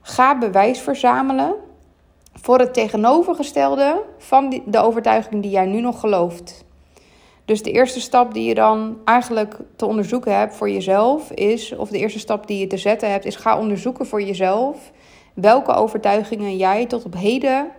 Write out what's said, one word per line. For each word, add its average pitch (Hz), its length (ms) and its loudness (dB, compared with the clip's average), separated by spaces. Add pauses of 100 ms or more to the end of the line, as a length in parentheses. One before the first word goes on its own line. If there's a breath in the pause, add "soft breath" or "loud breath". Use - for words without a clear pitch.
ga 262 360 2
bewijs 220 420 2
verzamelen 269 760 0 (760)
voor 254 260 2
het 254 140 2
tegenovergestelde 277 1300 2 (140)
van 269 320 2
die, 254 160 -6
de 208 140 2
overtuiging 220 640 0
die 202 100 -6
jij 190 140 2
nu 202 160 -2
nog 240 180 -4
gelooft. 175 680 -4 (800 soft breath)
Dus 214 180 -2
de - 80 -6
eerste 254 300 0
stap 247 320 0
die 226 140 -4
je 226 80 2
dan 220 500 2
eigenlijk 226 520 0 (180)
te 220 100 -6
onderzoeken 214 520 -2
hebt 214 180 -2
voor 208 140 -4
jezelf 202 600 0
is, 220 440 -2
of 214 140 -8
de 202 100 -6
eerste 208 200 -4
stap 208 280 -6
die 202 120 -4
je 196 80 -4
te 190 100 -4
zetten 214 340 0
hebt, 196 140 -4
is 214 100 -8
ga 220 220 0
onderzoeken 220 480 -4
voor 208 160 -4
jezelf 196 720 -2 (420 soft breath)
welke 214 400 4
overtuigingen 208 840 0
jij 196 280 2
tot 240 200 -6
op 175 80 -12
heden 262 540 0 (120)